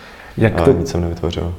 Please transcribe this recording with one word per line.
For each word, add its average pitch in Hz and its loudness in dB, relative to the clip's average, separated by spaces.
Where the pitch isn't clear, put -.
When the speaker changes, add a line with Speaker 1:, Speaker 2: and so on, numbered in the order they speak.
Speaker 1:
Jak 110 2
Speaker 2:
a 82 4
Speaker 1:
to, 82 6
Speaker 2:
nic 85 0
jsem 87 -2
nevytvořil. 85 -4